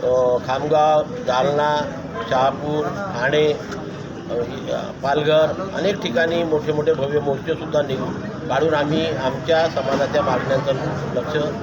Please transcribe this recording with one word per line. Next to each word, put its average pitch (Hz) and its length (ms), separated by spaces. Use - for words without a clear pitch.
अ, 123 340
खामगाव, 151 560
जालना, 147 580
शहापूर, 139 560
ठाणे, 151 640
अ, 123 500
पालघर 151 440
अनेक 185 260
ठिकाणी 170 420
मोठे 151 280
मोठे 151 220
भव्य 143 260
मोर्चेसुद्धा 147 600
निघून 131 320
काढून 143 260
आम्ही 156 420
आमच्या 139 540
समाजाच्या 139 520
मागण्यांचं 135 520
लक्ष 151 220